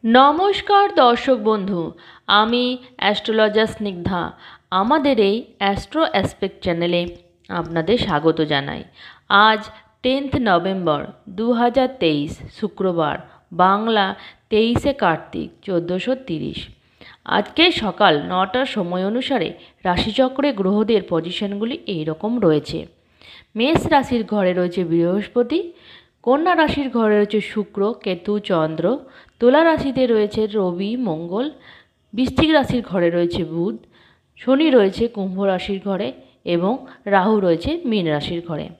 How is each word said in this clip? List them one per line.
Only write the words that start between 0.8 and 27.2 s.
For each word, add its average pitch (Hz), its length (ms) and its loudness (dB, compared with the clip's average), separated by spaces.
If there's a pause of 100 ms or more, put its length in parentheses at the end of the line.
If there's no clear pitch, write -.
দর্শক 254 400 4
বন্ধু, 202 560 -2 (360)
আমি 240 500 0 (200)
অ্যাস্ট্রোলজার 214 680 0
স্নিগ্ধা। 180 640 -6 (400)
আমাদের 262 480 2
এই 208 240 2 (140)
অ্যাস্ট্রো 202 540 -2
অ্যাসপেক্ট 190 520 -4
চ্যানেলে 175 520 -2 (340)
আপনাদের 170 480 -2
স্বাগত 160 440 0
জানাই। 147 420 -4 (460)
আজ 214 400 4 (340)
টেন্থ 269 380 -2
নভেম্বর 180 640 0 (240)
দু 214 220 -2
হাজার 240 360 2 (120)
তেইশ, 151 400 0 (200)
শুক্রবার, 175 580 -2 (340)
বাংলা 196 640 2 (340)
তেইশে 233 440 2
কার্তিক 165 560 -2 (120)
চোদ্দোশো 185 540 -2
তিরিশ। 160 520 -8 (580)
আজকে 320 460 0
সকাল 185 560 2
নটার 190 380 -2
সময় 185 400 -4
অনুসারে 226 480 -2 (300)
রাশিচক্রে 254 680 0
গ্রহদের 202 580 2
পজিশনগুলি 202 680 -4 (100)
এই 170 160 -6
রকম 208 360 -4
রয়েছে। 156 460 0 (680)
মেষ 262 320 0
রাশির 254 360 2
ঘরে 190 300 0
রয়েছে 180 300 0
বৃহস্পতি, 208 920 0 (500)
কন্যা 311 320 2
রাশির 294 340 0
ঘরে 214 280 2
রয়েছে 208 240 0